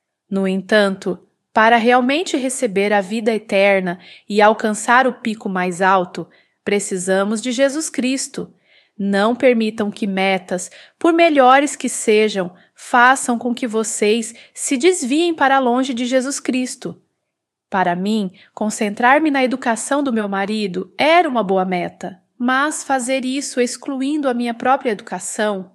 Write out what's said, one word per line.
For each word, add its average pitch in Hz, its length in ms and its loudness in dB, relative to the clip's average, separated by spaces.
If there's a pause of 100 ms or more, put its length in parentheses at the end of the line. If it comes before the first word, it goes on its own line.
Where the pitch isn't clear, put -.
(300)
No 190 160 -2
entanto, 190 720 0 (340)
para 226 240 6
realmente 247 600 2
receber 214 560 -2
a 202 80 4
vida 220 340 -2
eterna 196 640 0 (300)
e 208 120 0
alcançar 220 640 2
o 240 80 -2
pico 220 340 -8
mais 180 320 -4
alto, 185 480 0 (340)
precisamos 196 800 -2
de 240 120 -4
Jesus 277 380 -2
Cristo. - 600 -6 (460)
Não 202 360 2
permitam 226 560 2
que 208 160 -6
metas, 190 640 -2 (280)
por 330 160 2
melhores 285 600 6
que - 140 -6
sejam, 214 680 0 (200)
façam 247 640 2
com 240 160 -4
que 254 120 -6
vocês 220 680 -2 (180)
se - 240 -4
desviem 330 580 0
para 269 240 2
longe 254 360 0
de 240 100 -4
Jesus 262 340 -2
Cristo. - 640 -6 (680)
Para 180 260 0
mim, 202 360 -2 (220)
concentrar-me 233 760 0
na 269 120 0
educação 254 600 -2
do 277 100 -2
meu 214 160 -2
marido 196 680 -4
era 320 300 4
uma 247 140 -2
boa 190 220 0
meta, 180 560 -6 (180)
mas 262 460 -2
fazer 262 400 -2
isso 262 360 -4
excluindo 269 680 -2
a 247 60 0
minha 240 180 -4
própria 247 380 0
educação 196 840 -6